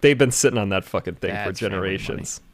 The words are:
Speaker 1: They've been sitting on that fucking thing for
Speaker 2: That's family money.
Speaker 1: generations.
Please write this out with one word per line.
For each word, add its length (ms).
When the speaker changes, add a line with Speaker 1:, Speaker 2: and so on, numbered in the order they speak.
Speaker 1:
They've 160
been 140
sitting 260
on 120
that 160
fucking 300
thing 160
for 40
Speaker 2:
That's 240
family 180
money. 200
Speaker 1:
generations. 440